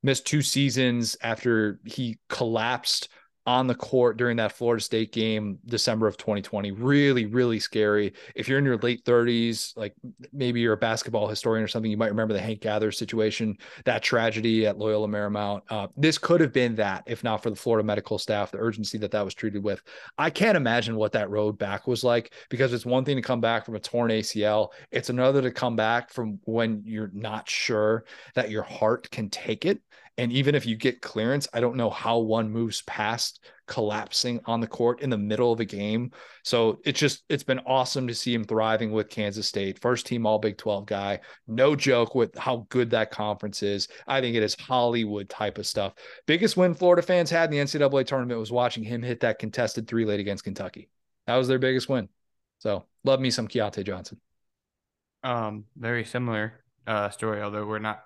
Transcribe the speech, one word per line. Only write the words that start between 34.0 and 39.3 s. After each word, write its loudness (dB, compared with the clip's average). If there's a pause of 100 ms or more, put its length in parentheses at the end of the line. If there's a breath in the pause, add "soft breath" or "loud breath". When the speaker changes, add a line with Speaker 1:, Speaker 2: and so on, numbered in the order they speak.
Speaker 1:
on -2
the -2
court 0
in -2
the 0
middle 2
of 0
a 0
game. -4 (300 loud breath)
So 2
it's 0
just, 0
it's -2
been 0
awesome 0
to -6
see -2
him -2
thriving 0
with -2
Kansas -6